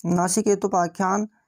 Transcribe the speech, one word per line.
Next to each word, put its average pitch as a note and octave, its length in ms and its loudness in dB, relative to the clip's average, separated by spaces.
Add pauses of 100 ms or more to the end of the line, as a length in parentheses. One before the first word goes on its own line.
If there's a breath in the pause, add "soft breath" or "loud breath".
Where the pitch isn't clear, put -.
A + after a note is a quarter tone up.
नासिकेतोपाख्यान F#3+ 1300 0 (200)